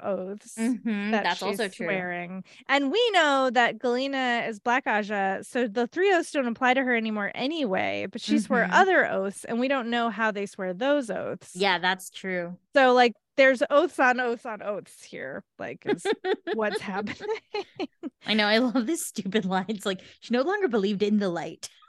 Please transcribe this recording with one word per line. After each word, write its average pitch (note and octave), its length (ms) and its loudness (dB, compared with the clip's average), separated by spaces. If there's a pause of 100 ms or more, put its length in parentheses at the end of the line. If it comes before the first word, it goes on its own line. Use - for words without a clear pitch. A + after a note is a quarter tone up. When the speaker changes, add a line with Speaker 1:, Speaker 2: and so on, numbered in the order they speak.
Speaker 1:
oaths F#3+ 560 -6
Speaker 2:
Mm-hmm, A3 540 -2
Speaker 1:
that G#3+ 100 2
Speaker 2:
that's F3+ 160 0
Speaker 1:
she's F#3+ 80 -4 (140)
Speaker 2:
also G#3 80 -2
true. F#3+ 180 -8
Speaker 1:
swearing. F3+ 560 -4 (260)
And C#4 220 2
we A4+ 220 2
know C#4+ 380 4
that A#3 280 2
Galena B3+ 680 0
is A3 100 -8
Black B3+ 300 0
Aja, G3+ 560 0
so B3 240 -2
the A#3+ 180 -2
three F#4+ 260 2
oaths E4+ 200 2
don't C4+ 160 0
apply B3 260 2
to C4+ 80 2
her B3 140 2
anymore G#3+ 360 -2
anyway, G3+ 800 -2
but A3 100 -12
she A3 200 2
swore A#3 240 2
Speaker 2:
Mm-hmm. F3 80 -2
Speaker 1:
other F4+ 360 6
oaths, G3 360 -4
and A#3 160 -4
we C4 80 0
don't C4 200 -2
know A#3 220 0
how A3 220 -2
they G3+ 140 -6
swear F#3 280 -6
those C4 360 0
oaths. F3+ 440 -8
Speaker 2:
Yeah, F#3 240 2
that's F3+ 320 -2
true. F3+ 460 -6 (180)
Speaker 1:
So, C4 180 8
like, B3 200 6 (240)
there's C4+ 340 6
oaths D4 300 4
on B3 180 4
oaths B3 280 -4
on G#3+ 160 -10
oaths G3 420 -8
here, - 400 -12 (160)
like, - 260 -12
is G4 180 -2
Speaker 2:
<laughs> F#4+ 500 -4
Speaker 1:
what's D#4 260 -2
happening. G#3 480 -8 (500)
<laughs> - 480 -12
Speaker 2:
I G#3 80 -2
know, G#3+ 140 2
I G#3+ 100 4
love A#3+ 260 2
this E4 220 -4
stupid G3+ 380 -4
line. F#3 240 -2
It's G#3+ 180 -8
like, F#3+ 140 -2 (220)
"She - 120 -4
no B3 80 4
longer F#4+ 240 0
believed G#3 380 0
in G#3 140 4
the G3+ 100 0
light." E3 420 -8 (180)